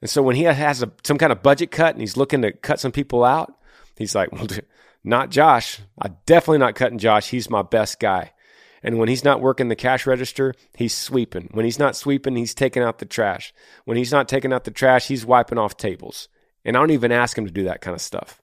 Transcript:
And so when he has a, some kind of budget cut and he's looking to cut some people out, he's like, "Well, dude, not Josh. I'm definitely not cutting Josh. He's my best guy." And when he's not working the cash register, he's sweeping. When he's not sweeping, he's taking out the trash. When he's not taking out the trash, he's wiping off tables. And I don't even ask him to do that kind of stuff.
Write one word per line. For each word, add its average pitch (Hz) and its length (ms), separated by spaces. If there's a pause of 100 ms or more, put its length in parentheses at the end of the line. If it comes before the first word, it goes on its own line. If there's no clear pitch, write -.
And - 80
so 147 120
when 131 140
he 147 80
has 147 400
a, 107 80 (120)
some 147 140
kind 156 140
of 107 100
budget 139 300
cut 165 240
and - 60
he's 107 160
looking 135 240
to 107 100
cut - 280
some 131 120
people 127 320
out, 135 340 (380)
he's - 180
like, 196 200
"Well, - 120
dude, 101 200 (380)
not 123 280
Josh. 139 480 (200)
I'm 92 260
definitely 160 340
not 120 160
cutting 120 240
Josh. 107 300
He's 123 200
my 110 120
best 104 380
guy." 95 340 (500)
And 113 160
when 113 100
he's 127 140
not 139 180
working 127 280
the 110 60
cash 127 300
register, 131 480 (220)
he's 117 200
sweeping. 110 560
When 110 140
he's 117 140
not 143 160
sweeping, 139 400
he's 117 180
taking 131 300
out 117 160
the - 60
trash. - 460 (340)
When 117 120
he's 123 140
not 139 180
taking 131 240
out 123 120
the 110 60
trash, 127 360
he's 120 180
wiping 120 320
off 107 200
tables. - 520 (340)
And 113 140
I - 20
don't 160 120
even 120 200
ask 120 240
him 113 100
to 95 60
do 95 120
that 90 180
kind 90 140
of - 60
stuff. - 420